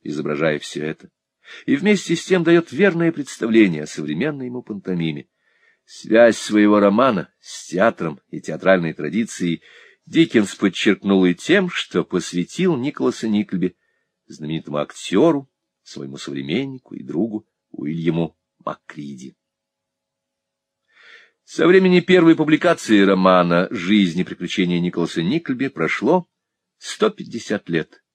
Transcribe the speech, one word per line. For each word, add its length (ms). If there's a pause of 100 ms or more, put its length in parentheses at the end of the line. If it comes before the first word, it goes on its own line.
изображая 580
все 260
это, 260 (560)
и 100
вместе 400
с 80
тем 200
дает 280
верное 400
представление 720
о 40
современной 600
ему 160
пантомиме. 680 (560)
Связь 540
своего 420
романа 500 (100)
с 260
театром 540 (100)
и 100
театральной 540
традицией 680 (440)
Диккенс 480
подчеркнул 720
и 80
тем, 340
что 360
посвятил 720
Николаса 520
Никльби, 480 (500)
знаменитому 520
актеру, 720 (320)
своему 340
современнику 800
и 80
другу 440 (240)
Уильяму 680 (260)
Макриди. 720 (2000)
Со 220
времени 340
первой 340
публикации 680
романа 680
«Жизнь 500
и 40
приключения 560
Николаса 420
Никльби» 460
прошло 580 (520)
сто 320
пятьдесят 580
лет. 340 (120)